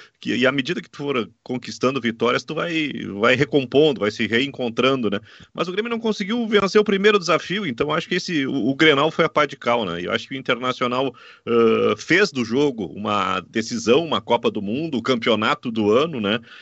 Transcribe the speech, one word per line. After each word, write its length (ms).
que, 160
e 100
à 60
medida 300
que 80
tu 80
for 320
conquistando 580
vitórias, 440
tu 100
vai, 360
vai 140
recompondo, 680
vai 100
se 160
reencontrando, 840
né? 100
Mas 140
o 40
Grêmio 180
não 100
conseguiu 460
vencer 340
o 40
primeiro 340
desafio, 480
então 260
acho 160
que 80
esse, 300
o, 220
o 60
Grenal 360
foi 160
a 20
pá 180
de 100
cal, 280
né? 160
E 60
eu 60
acho 160
que 60
o 40
Internacional, 760
ãh, 500
fez 340
do 140
jogo 400
uma 460
decisão, 640
uma 160
Copa 300
do 100
Mundo, 380
o 40
campeonato 680
do 220
ano, 280
né? 180